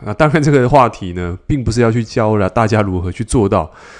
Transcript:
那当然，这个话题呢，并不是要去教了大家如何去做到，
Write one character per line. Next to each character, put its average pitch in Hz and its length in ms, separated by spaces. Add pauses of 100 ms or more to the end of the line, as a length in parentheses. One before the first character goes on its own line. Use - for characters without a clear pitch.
那 104 80
当 151 180
然， 151 120
这 147 100
个 127 160
话 131 180
题 95 280
呢， 87 320
并 139 180
不 113 80
是 113 80
要 117 100
去 117 140
教 110 320
了 101 100
大 113 200
家 107 160
如 92 180
何 87 100
去 107 140
做 104 240
到， 92 240 (260)